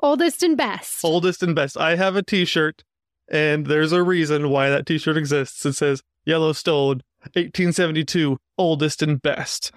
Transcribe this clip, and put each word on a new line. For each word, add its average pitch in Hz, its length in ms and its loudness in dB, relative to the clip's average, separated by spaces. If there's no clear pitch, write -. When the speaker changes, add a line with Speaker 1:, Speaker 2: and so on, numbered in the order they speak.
Speaker 1:
oldest 302 400 2
and 330 160 4
best. 208 460 -6
Speaker 2:
Oldest 170 380 2
and 170 120 0
best. 143 240 -2
I 160 180 2
have 190 180 0
a 202 80 0
t-shirt, 175 600 0
and 151 360 0
there's 156 260 2
a 180 100 4
reason 151 480 2
why 139 180 2
that 139 160 0
t-shirt 156 320 0
exists. 143 480 -2
It 143 80 0
says, 139 300 -2
"Yellowstone, 151 720 0
eighteen 175 380 0
seventy-two, 156 640 0
oldest 156 420 0
and 151 220 0
best - 540 -6